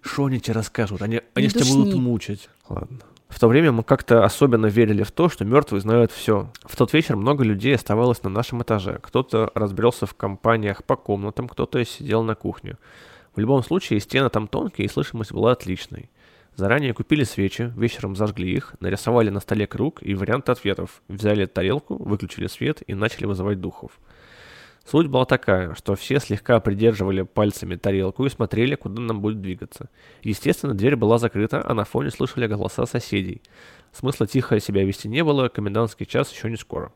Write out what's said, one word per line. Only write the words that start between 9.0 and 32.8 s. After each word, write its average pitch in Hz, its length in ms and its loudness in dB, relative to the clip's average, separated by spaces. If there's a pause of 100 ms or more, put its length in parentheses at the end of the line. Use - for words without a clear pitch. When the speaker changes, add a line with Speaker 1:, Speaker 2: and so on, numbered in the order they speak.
Speaker 1:
Кто-то 113 520 0
разбрёлся 107 520 0
в - 80 -10
компаниях 104 720 -2
по 135 120 0
комнатам, 104 520 -4
кто-то - 380 -4
сидел 113 360 -2
на 110 120 -2
кухне. - 420 -10 (580)
В 104 60 -4
любом 123 220 2
случае, 135 380 0
стены 135 300 0
там 107 180 -2
тонкие, - 380 -4
и 104 40 -4
слышимость 113 420 -6
была 113 200 2
отличной. - 580 -8 (460)
Заранее 120 360 0
купили 147 300 0
свечи, 117 540 -2
вечером 104 400 -4
зажгли 101 360 -2
их, - 280 -6
нарисовали 107 500 2
на 98 80 -4
столе 104 300 -2
круг - 340 -4
и 101 140 -4
варианты 110 340 -2
ответов. 98 560 -4
Взяли 104 400 0
тарелку, 95 560 -4
выключили 101 460 -4
свет - 400 -4
и 98 60 -6
начали 101 320 -4
вызывать 98 340 -2
духов. - 320 -12 (920)
Суть 160 220 2
была 131 180 2
такая, 92 500 0
что - 200 -4
все 127 240 -2
слегка 117 400 2
придерживали 101 640 2
пальцами 92 540 -2
тарелку 98 480 -2
и 139 60 0
смотрели, 117 440 0
куда 107 280 -8
нам 113 180 -4
будет 107 200 -2
двигаться. - 480 -10 (360)
Естественно, 131 500 -2
дверь 117 220 2
была 113 220 4
закрыта, 113 460 -2
а - 100 0
на 107 100 0
фоне 139 260 -4
слышали 127 380 -4
голоса 104 380 -2